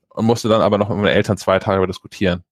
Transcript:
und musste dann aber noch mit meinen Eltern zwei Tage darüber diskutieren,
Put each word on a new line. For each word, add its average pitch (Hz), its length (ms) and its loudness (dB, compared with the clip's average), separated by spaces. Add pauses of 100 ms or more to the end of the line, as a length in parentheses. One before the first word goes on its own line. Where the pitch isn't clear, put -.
(100)
und - 160 -4
musste 117 220 0
dann 110 120 4
aber 101 160 2
noch 104 140 -2
mit 95 80 -4
meinen 104 80 0
Eltern 92 320 0
zwei 95 200 0
Tage 98 180 -2
darüber 95 100 2
diskutieren, 90 640 -6